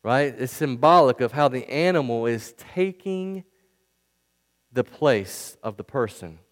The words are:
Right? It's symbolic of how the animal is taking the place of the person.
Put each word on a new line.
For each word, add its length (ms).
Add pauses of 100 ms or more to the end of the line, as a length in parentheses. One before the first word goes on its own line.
Right? 300
It's 160
symbolic 680
of 100
how 160
the 180
animal 600
is 280 (200)
taking 680 (1300)
the 140
place 800
of 160
the 40
person. 560 (140)